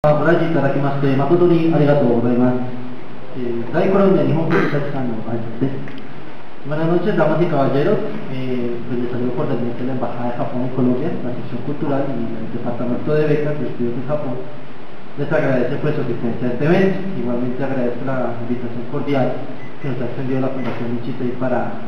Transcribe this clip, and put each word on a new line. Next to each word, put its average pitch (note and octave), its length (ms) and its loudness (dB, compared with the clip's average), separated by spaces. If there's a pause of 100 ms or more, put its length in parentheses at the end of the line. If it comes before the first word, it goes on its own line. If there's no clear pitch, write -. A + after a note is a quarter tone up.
Ah, D#3 140 4
por D3+ 160 2
allí, E3 160 2
itadakimasu. C#3 640 0
Makoto E3+ 320 4
ni E3 320 4
arigatou A#2+ 480 4
gozaimasu. B2 400 2 (720)
Eh, A#2 320 -2
Dai F#3+ 240 2
Colombia, F#3 320 4
Nihon D#3 240 2
Kokusai D3 480 2
San B2 160 0
no A2 160 -2
Ayate. A#2 400 -2 (960)
Buenas D#3 240 0
noches, F3 320 2
damas D#3 160 2
y E3+ 80 2
caballeros. C#3+ 560 2 (320)
Eh, A#2+ 560 -2
pues B2+ 80 -2
les A#2+ 160 -2
saludo B2 240 0
cordialmente B2+ 480 0
la C3 80 0
Embajada B2 400 -2
de - 80 -4
Japón B2 240 -2
en C3 80 -2
Colombia, B2 380 2 (100)
la B2 160 -2
sección B2 320 -2
cultural C#3 480 0
y - 0 -
el A2+ 320 -2
Departamento A#2+ 640 -2
de D3+ 160 2
Becas D3 320 0
de A#2+ 80 -2
Estudios A#2 320 -2
en - 80 -4
Japón. C#3+ 260 -2 (880)
Les C#3+ 80 0
agradece, C#3 560 2
pues, D3 80 2
su - 80 0
asistencia A#2+ 480 0
a A#2 80 0
este D3 80 0
evento. F#3 320 4 (240)
Igualmente B2 400 -2
agradezco B2+ 480 0
la C3 100 0 (220)
invitación A#2 480 -2
cordial C3+ 380 0 (580)
que C#3+ 80 -2
nos C3 80 -2
ha A#2 80 -2
extendido C3 320 -2
la C3 160 0
Fundación A#2 400 -2
Nichitei B2+ 400 -2
para A#2+ 400 -2 (120)